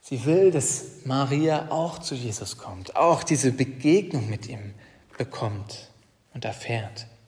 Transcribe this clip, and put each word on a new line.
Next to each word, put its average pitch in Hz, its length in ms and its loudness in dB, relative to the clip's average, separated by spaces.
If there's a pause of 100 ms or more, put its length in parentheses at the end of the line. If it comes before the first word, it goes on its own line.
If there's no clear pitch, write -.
Sie 120 220 -4
will, 185 240 8
dass - 340 0 (220)
Maria 147 640 2
auch 165 280 -2
zu - 160 -8
Jesus 113 440 -6
kommt, 92 380 -10
auch 165 260 6
diese 131 280 2
Begegnung 139 800 2
mit 104 180 -6
ihm 101 280 -12 (420)
bekommt 104 720 -6 (460)
und 117 100 -12
erfährt. 110 640 -6 (220)